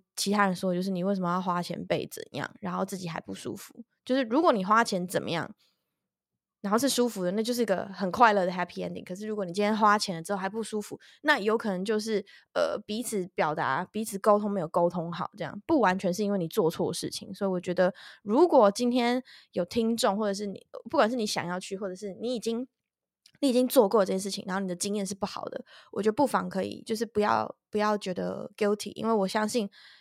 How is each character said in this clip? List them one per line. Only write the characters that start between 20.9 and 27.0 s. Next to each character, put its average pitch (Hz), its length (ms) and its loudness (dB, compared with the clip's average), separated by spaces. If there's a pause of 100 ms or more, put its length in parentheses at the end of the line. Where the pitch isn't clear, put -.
管 220 120 6
是 254 60 -2
你 226 100 0
想 170 220 -4
要 180 120 -4
去， 190 160 -10
或 190 140 -6
者 180 60 -8
是 190 260 -10
你 247 140 -4
已 220 40 -6
经， 226 280 -4 (720)
你 285 100 4
已 - 20 4
经 247 160 4
做 226 220 6
过 208 160 6
这 190 80 -2
件 190 60 0
事 196 100 -6
情， - 180 -8
然 185 80 -4
后 196 40 -2
你 196 80 -4
的 180 80 -4
经 202 200 -4
验 202 80 -2
是 196 120 -6
不 202 100 -6
好 - 200 -10
的， - 200 -10 (260)
我 - 100 -4
觉 214 80 2
得 214 40 2
不 277 140 4
妨 185 200 0
可 185 140 -4
以， 202 240 -8
就 226 100 -2
是 220 80 -4